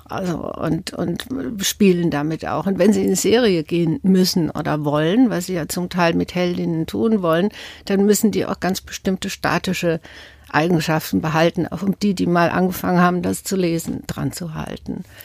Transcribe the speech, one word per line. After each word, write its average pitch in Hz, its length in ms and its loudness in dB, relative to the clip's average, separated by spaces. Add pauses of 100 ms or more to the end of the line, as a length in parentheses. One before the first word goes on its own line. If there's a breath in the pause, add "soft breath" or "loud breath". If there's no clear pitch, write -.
Also 180 320 -6 (140)
und, 165 420 -4
und - 320 -6 (340)
spielen 180 500 2
damit 151 380 -4
auch. 143 180 -4
Und 196 140 0
wenn 202 120 6
sie 196 120 2
in 196 60 2
die 190 60 2
Serie 196 480 2
gehen 170 380 0
müssen 185 480 4
oder 151 340 -2
wollen, 160 460 2
was 175 160 -4
sie 185 80 -6
ja 165 140 -4
zum 180 220 -4
Teil 170 260 2
mit 175 180 -2
Heldinnen 175 540 0
tun 220 340 0
wollen, 175 280 2 (360 loud breath)
dann 196 220 2
müssen 208 240 4
die 190 160 -2
auch - 120 -6
ganz 185 220 -4
bestimmte - 480 -4
statische 170 640 -2 (640 loud breath)
Eigenschaften 156 680 0
behalten, 160 460 2
auch 165 140 -8
um 196 180 -2
die, 202 140 0
die 180 140 -2
mal 170 220 4
angefangen 180 520 0
haben, 180 200 2
das 185 220 -4
zu 196 140 -4
lesen, 165 500 -2
dran 139 240 -4
zu 165 220 -8
halten. - 500 -10 (220 loud breath)